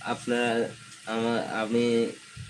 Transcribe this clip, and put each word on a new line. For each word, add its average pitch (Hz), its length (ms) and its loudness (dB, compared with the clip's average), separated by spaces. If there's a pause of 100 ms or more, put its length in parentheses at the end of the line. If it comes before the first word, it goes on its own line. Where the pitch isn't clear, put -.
আপনারা 120 480 0 (560)
আমা-, 113 460 0
আমি 110 340 2 (640)